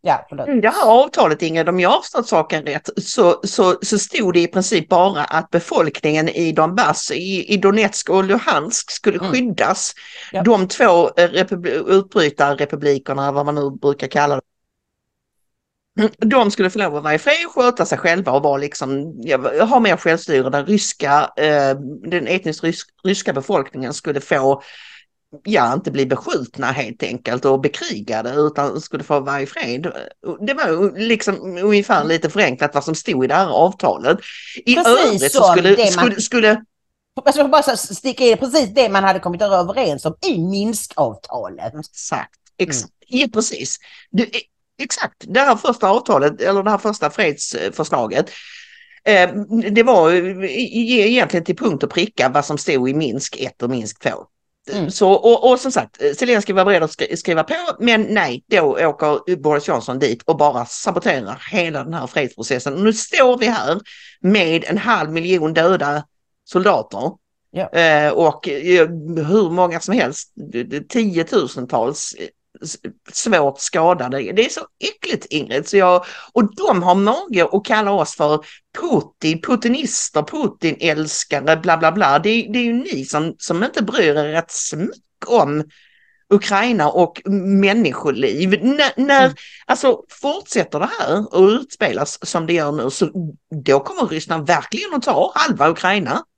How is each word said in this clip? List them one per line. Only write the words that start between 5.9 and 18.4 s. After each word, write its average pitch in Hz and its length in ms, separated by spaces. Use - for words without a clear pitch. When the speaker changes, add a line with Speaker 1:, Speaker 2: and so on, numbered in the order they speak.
Speaker 2:
i 165 220
Donbass, 160 600
i, 185 420
i 202 40
Donetsk 196 520
och 190 140
Luhansk 190 680
skulle 190 280
Speaker 1:
Mm. 185 120
Speaker 2:
skyddas. 208 640
Speaker 1:
Ja. 190 120
Speaker 2:
De 196 240
två, 175 500
eh, 175 120
republi-, 175 580
utbrytarrepublikerna, 143 1400
vad 143 140
man 147 100
nu 143 140
brukar 143 380
kalla 143 280
det, 131 60
de 220 340
skulle 185 180
få 185 100
lov 165 160
att 147 80
vara 151 100
i 156 60
fred, 330 300
sköta 247 360
sig - 120
själva 170 340
och 143 120